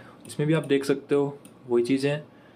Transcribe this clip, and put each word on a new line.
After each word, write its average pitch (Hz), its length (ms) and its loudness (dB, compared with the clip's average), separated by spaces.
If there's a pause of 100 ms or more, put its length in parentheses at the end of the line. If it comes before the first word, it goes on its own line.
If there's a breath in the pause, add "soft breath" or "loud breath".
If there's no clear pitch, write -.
(280 loud breath)
इसमें 147 200 -4
भी 160 60 2
आप 156 120 0
देख 139 200 0
सकते 143 300 -2
हो 143 220 0 (300)
वही 120 160 2
चीज़ें, 139 380 0 (340 loud breath)